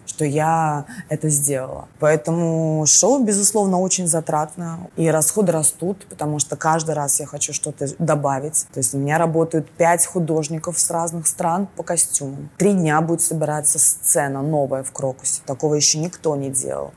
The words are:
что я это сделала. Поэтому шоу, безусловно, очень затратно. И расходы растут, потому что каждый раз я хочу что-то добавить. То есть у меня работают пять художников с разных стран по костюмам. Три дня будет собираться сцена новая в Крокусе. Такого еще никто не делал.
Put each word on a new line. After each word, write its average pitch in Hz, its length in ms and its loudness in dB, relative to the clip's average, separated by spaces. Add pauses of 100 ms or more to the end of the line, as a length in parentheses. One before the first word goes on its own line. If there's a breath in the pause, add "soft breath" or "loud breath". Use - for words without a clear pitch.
что - 200 -4
я 151 600 2 (240 loud breath)
это 156 200 0
сделала. 139 580 -2 (120)
Поэтому 160 880 2
шоу, 247 360 4
безусловно, 202 560 2
очень 185 280 0
затратно. 165 880 -2
И 165 160 2
расходы 165 400 2
растут, 165 580 -2
потому 151 300 -4
что - 160 -4
каждый 160 400 0
раз 143 240 0
я 147 60 -8
хочу 143 280 -8
что-то 143 340 -6 (120)
добавить. 147 760 0
То 135 60 -6
есть 131 160 -2
у - 20 -2
меня 143 200 2
работают 160 540 2
пять 170 340 2
художников 160 720 -2
с - 120 0
разных 170 360 -2
стран 180 480 0
по - 80 -8
костюмам. 143 760 -2
Три 202 160 4
дня 160 280 4
будет 165 200 0
собираться 151 580 0
сцена 139 640 2
новая 139 420 0
в - 80 -10
Крокусе. - 540 -4
Такого 147 300 0
еще 151 240 2
никто 160 360 -2
не 139 140 -4
делал. 131 460 -4